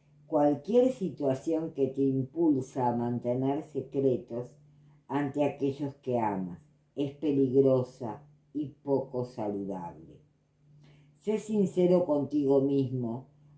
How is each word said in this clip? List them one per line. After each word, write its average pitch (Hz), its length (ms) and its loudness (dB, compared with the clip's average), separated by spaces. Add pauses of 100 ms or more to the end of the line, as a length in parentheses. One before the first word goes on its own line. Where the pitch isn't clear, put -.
(280)
Cualquier 160 640 2
situación 156 800 -2
que 135 160 0
te 139 140 -2
impulsa 135 840 0
a 120 80 0
mantener 123 720 -2
secretos 127 920 -4 (520)
ante 143 340 -2
aquellos 135 540 -2
que 120 240 -2
amas 95 440 -4 (300)
es 139 220 -4
peligrosa 131 1040 2 (300)
y 143 320 -8
poco 127 400 -2
saludable. 98 960 -8 (960)
Sé 214 220 -4
sincero 180 680 2
contigo 143 540 2
mismo 127 640 -2 (320)